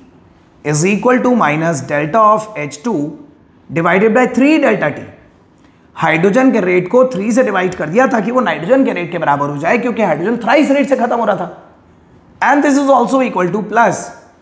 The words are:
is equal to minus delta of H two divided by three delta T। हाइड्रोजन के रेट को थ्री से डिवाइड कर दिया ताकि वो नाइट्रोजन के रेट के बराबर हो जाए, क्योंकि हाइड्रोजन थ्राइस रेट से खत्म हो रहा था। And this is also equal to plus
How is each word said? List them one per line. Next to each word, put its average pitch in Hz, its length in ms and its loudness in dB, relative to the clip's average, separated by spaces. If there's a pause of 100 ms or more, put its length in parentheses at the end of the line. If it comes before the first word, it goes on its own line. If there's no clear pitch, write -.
(640)
is 151 200 0
equal 214 360 2
to 247 160 0
minus 160 460 0
delta 147 360 -2
of 214 280 2 (120)
H 147 240 -10
two 226 160 -2 (720)
divided 180 440 2
by 254 140 2
three 285 300 2
delta 208 320 0
T। - 120 -10 (920)
हाइड्रोजन 190 560 2
के 226 80 0
रेट 180 300 0
को 254 160 4
थ्री 208 260 -4
से 254 100 4
डिवाइड 185 320 -2
कर 156 140 -6
दिया 196 180 2
ताकि 214 240 -2
वो 254 100 0
नाइट्रोजन 196 440 0
के 220 80 -2
रेट 175 200 -6
के 180 60 -4
बराबर 143 300 0
हो 147 100 -6
जाए, 180 200 0
क्योंकि 220 240 -4
हाइड्रोजन 180 340 -2
थ्राइस 269 340 2
रेट 277 180 2
से 269 80 0
खत्म 240 200 0
हो 226 80 -2
रहा 202 120 0
था। - 1120 -8
And 285 140 2
this 277 140 4
is 277 120 2
also 262 320 2
equal 185 280 -2
to 208 140 -2
plus 208 400 0 (380)